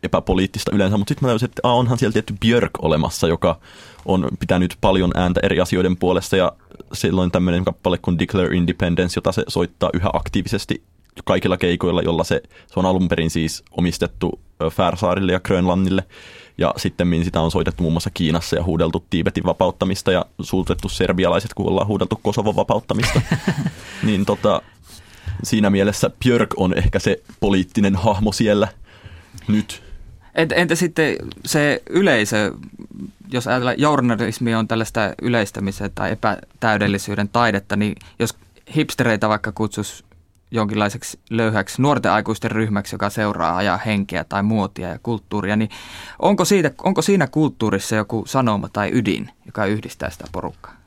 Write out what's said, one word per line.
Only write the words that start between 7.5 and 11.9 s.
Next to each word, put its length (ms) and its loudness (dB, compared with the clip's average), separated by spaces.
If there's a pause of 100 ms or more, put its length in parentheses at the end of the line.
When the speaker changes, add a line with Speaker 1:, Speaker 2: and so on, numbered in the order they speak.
Speaker 1:
kappale 340 0
kuin 200 0
Declare 380 0
Independence, 600 0
jota 140 0
se 160 -2
soittaa 460 -2
yhä 180 0
aktiivisesti 680 -4 (420)
kaikilla 320 2
keikoilla, 460 0